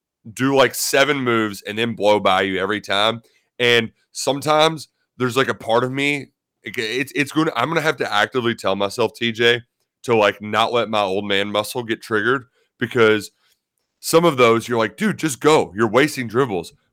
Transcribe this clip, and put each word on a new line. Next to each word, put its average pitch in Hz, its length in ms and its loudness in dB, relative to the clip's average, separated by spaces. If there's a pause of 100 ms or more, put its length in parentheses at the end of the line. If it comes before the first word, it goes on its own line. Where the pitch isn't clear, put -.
(320)
do, 131 240 0
like, 127 200 4
seven 139 420 0
moves 113 460 -2
and 104 140 -10
then 117 180 -2
blow 104 240 2
by 98 240 2
you 92 160 -2
every 101 200 -2
time. 104 420 -2 (380)
And 120 320 2 (200)
sometimes 151 760 0 (300)
there's, 120 180 -2
like, 131 140 2
a 113 40 0
part 113 300 0
of 127 80 -2
me, 143 360 -4 (360)
it, 110 140 -14
it's, 120 360 -4
it's 139 180 -2
gonna, 156 240 -2
I'm 120 140 0
gonna 165 120 -2
have 147 160 -2
to 107 140 -6
actively 113 440 0
tell 98 200 -2
myself, 101 380 -2
T 117 180 -4
J, 120 300 2 (420)
to, 120 120 0
like, 104 260 2
not 107 300 0
let 117 180 0
my 110 120 0
old 98 240 -2
man 101 260 -2
muscle 107 320 -4
get 110 180 -6
triggered 117 440 -2 (340)
because 110 520 2 (680)
some 165 260 2
of 151 120 2
those 113 300 4
you're 117 100 -2
like, 110 200 -2
"Dude, 185 200 -2
just 151 220 -6
go. 127 360 2
You're 113 140 0
wasting 131 380 0
dribbles." 104 460 -4 (200)